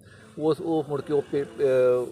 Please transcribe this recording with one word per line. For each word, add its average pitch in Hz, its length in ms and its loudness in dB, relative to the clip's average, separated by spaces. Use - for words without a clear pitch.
ਉਸ, 156 220 0
ਉਹ 160 280 -2
ਮੁੜ 143 120 -4
ਕੇ 151 120 -4
ਉਹ 139 80 2
ਪੇ-, 143 240 -4
ਅਹ, 127 680 2